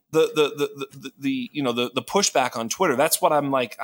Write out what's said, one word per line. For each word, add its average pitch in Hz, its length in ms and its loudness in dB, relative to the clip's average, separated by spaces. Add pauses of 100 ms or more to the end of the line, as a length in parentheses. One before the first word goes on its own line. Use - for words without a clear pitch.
(120)
the, 156 220 4
the, 147 220 2
the, 143 220 -2
the, 139 220 -12
the, 135 200 -14
the, 135 320 -6
you 147 100 -6
know, 123 120 0
the, 120 200 -2
the 127 80 -2
pushback 143 540 0
on 117 140 -4
Twitter. 170 260 2
That's - 260 2
what 165 120 4
I'm 143 180 2
like, 127 320 0